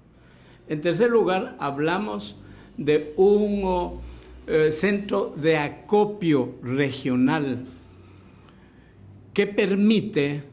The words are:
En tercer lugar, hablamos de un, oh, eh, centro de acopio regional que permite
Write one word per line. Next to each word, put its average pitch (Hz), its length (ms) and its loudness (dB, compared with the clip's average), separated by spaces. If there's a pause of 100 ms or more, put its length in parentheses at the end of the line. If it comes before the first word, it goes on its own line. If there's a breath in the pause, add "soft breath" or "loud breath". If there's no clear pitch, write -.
(680 soft breath)
En 151 140 -6
tercer 175 280 0
lugar, 196 480 0
hablamos 175 800 -4 (400 loud breath)
de 151 400 0
un, 208 480 4
oh, 180 380 -2 (440 loud breath)
eh, 156 280 2
centro 202 640 -2
de 156 180 2
acopio 160 1040 0
regional 131 1000 0 (1700 loud breath)
que 202 140 0
permite 196 1040 0